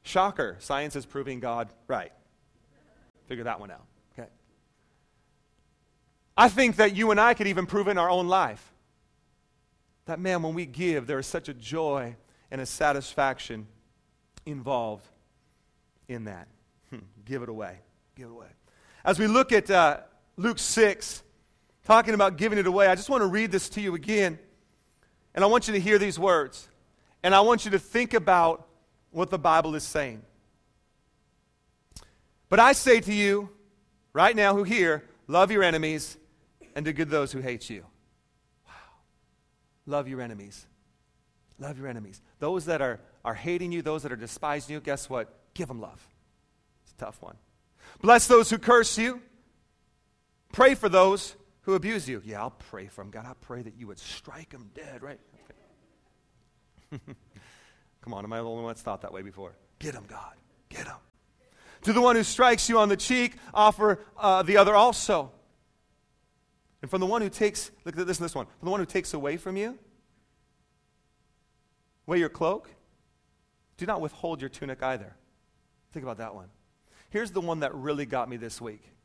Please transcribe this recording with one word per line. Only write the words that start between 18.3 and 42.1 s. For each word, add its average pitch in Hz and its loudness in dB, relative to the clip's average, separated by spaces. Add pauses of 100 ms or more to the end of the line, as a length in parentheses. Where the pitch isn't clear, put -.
away. 117 -20 (580)
As 175 2
we 214 2
look 254 4
at, 202 2
uh, 165 6 (360)
Luke 220 -2
six, - 0 (640)
talking 226 6
about 196 2
giving 208 0
it 190 0
away, 190 4
I 185 6
just 185 -6
want 262 2
to 202 2
read 202 -2
this 185 -2
to 214 -8
you 190 -4
again. 180 -2 (960)
And 170 2
I 196 6
want 226 4
you 226 -4
to 202 0
hear 208 4
these 196 0
words. 165 0 (540)
And 185 4
I 196 10
want 226 4
you 214 -8
to 190 2
think 240 -2
about 170 2 (420)
what 170 -4
the 185 -2
Bible 160 2
is 147 -6
saying. 123 -8 (2250)
"But 202 4
I 247 10
say 247 4
to 214 -4
you, 202 0 (640)
right 190 4
now 202 4
who 202 0
hear, 175 0 (240)
love 185 4
your 208 2
enemies 156 -2 (560)
and 151 -8
do 156 -4
good 151 -4
to 147 -6
those 143 -2
who 135 -10
hate 127 -10
you." 95 -14 (800)
Wow. - -20 (1120)
Love 143 -6
your 131 -12
enemies. 104 -16 (960)
Love 139 -14
your 135 -14
enemies. 107 -14 (200)